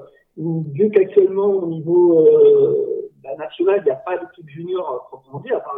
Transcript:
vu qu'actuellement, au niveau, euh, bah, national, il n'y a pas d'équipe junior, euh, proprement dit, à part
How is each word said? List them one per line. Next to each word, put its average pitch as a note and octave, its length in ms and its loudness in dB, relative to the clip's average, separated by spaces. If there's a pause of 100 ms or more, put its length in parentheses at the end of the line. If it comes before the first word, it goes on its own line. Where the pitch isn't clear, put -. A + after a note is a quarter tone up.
(360)
vu D#3+ 540 -4
qu'actuellement, F#3+ 580 2
au F#3+ 200 -2
niveau, E3 580 2
euh, D3 840 4 (120)
bah, - 160 -16
national, - 440 -2
il - 20 -20
n'y - 60 0
a - 60 -4
pas - 220 -8
d'équipe D#3+ 300 -18
junior, E3+ 420 -10
euh, - 180 -12
proprement C3+ 320 -18
dit, A#3 100 -14
à A3+ 100 -2
part - 180 -12